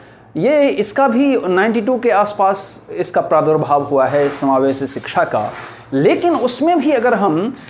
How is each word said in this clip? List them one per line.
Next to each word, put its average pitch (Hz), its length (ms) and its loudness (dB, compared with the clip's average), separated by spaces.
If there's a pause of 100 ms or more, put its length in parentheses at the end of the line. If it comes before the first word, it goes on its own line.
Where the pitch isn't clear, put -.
(380)
ये, 277 320 4
इसका 269 380 0
भी 247 400 2
नाइंटी 208 340 2
टू 247 180 0
के 240 100 0
आसपास 202 720 0 (100)
इसका 170 300 -2
प्रादुर्भाव 156 640 2
हुआ 135 220 2
है 143 240 0
समावेशी 135 580 0
शिक्षा 135 360 -4
का, 110 280 -4 (420)
लेकिन 320 420 2
उसमें 294 440 0
भी 277 120 0
अगर 247 220 0
हम 196 420 -2 (140)